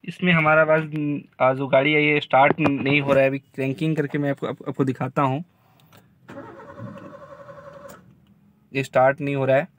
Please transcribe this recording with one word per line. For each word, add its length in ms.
इसमें 300
हमारे 320
पास, 200
न-, 360
आज 160
जो 100
गाड़ी 260
है 100
ये 180
start 380
नहीं 420
हो 120
रहा 100
है। 60
अभी 100
क्रैंकिंग 560
करके 220
मैं 120
आपको, 180
आप-, 200
आपको 180
दिखाता 380
हूँ। 200
ये 120
start 380
नहीं 140
हो 100
रहा 120
है 100